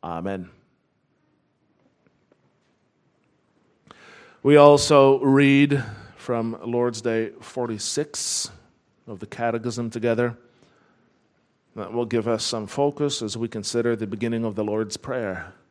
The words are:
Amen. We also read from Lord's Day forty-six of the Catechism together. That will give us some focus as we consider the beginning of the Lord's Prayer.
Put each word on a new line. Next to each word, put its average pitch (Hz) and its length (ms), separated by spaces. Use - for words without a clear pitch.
Amen. 90 460
We 143 140
also 143 640
read 139 640
from 113 480
Lord's 117 380
Day 113 380
forty-six - 1080
of 104 120
the 107 80
Catechism 117 640
together. 117 480
That 98 160
will 120 140
give 117 200
us 113 180
some 110 220
focus 143 540
as 107 160
we 113 100
consider 117 480
the 110 120
beginning 113 380
of 107 100
the 104 100
Lord's 104 320
Prayer. 101 560